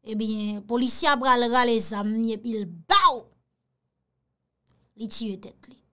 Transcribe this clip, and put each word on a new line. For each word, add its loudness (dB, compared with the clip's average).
ebyen, -6
polisye 0
a 4
pral 4
rale 4
zam -2
li -2
epi -6
l -6
ba 0
w -8
li -10
tiye -6
tèt -20
li. -20